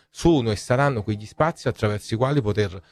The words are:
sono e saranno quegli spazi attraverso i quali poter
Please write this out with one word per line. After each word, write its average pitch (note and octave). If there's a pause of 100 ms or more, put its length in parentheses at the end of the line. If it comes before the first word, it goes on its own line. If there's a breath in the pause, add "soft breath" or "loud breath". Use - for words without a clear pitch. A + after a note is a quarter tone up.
(120)
sono C3+
e G#2
saranno B2+
quegli G#2+
spazi -
attraverso G#2+
i A2
quali C3
poter G2+ (120)